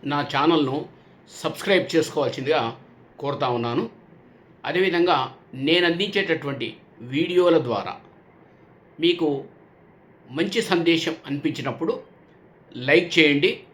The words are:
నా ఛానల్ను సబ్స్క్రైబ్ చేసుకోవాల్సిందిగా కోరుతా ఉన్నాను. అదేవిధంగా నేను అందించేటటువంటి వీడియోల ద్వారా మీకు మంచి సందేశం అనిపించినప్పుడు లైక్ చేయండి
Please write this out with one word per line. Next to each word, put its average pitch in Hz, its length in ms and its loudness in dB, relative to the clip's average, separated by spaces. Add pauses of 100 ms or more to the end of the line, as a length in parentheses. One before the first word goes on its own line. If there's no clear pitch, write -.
నా 143 320 -2
ఛానల్ను 147 480 2 (580)
సబ్స్క్రైబ్ 170 540 0
చేసుకోవాల్సిందిగా 135 840 -2 (380)
కోరుతా 139 300 -4
ఉన్నాను. 120 420 -2 (720)
అదేవిధంగా 170 720 0 (200)
నేను 160 320 2
అందించేటటువంటి 165 880 -2 (240)
వీడియోల 165 580 2
ద్వారా 110 380 -4 (1040)
మీకు 165 440 0 (840)
మంచి 196 320 -2
సందేశం 165 540 0 (100)
అనిపించినప్పుడు 143 760 -4 (760)
లైక్ 160 420 4
చేయండి 156 420 4 (140)